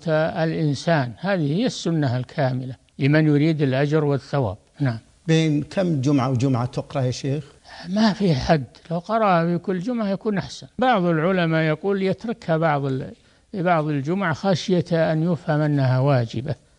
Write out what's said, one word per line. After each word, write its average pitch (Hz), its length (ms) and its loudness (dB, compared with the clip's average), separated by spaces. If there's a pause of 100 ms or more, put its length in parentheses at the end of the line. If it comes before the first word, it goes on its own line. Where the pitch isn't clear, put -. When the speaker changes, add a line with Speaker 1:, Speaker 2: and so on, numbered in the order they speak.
Speaker 1:
الإنسان، 156 1120 0
هذه 170 380 -2
هي 247 100 0
السنة 147 500 -2
الكاملة 127 580 -4 (240)
لمن 151 280 4
يريد 151 360 2
الأجر 143 420 2
والثواب. 139 520 -2 (240)
نعم. 120 180 0 (280)
Speaker 2:
بين 160 360 2
كم 170 380 -2
جمعة 135 300 2
وجمعة 123 360 2
تقرأ 135 360 -6
يا 127 80 0
شيخ؟ 135 340 -4 (440)
Speaker 1:
ما 208 240 2
في 175 220 2
حد، 139 300 0 (260)
لو 165 80 -4
قرأ 196 460 2
في 175 140 0
كل 185 200 -4
جمعة 220 320 -4
يكون 196 280 -2
أحسن. - 280 -8 (120)
بعض 233 260 2
العلماء 165 580 2
يقول 190 400 -2
يتركها 190 540 -2
بعض 147 280 0
ال-، 135 280 -4 (400)
في 196 100 -4
بعض 165 260 2
الجمعة 156 460 -2
خشية 170 760 0
أن 160 200 0
يفهم 151 280 -2
أنها 139 380 2
واجبة، 123 560 0 (240)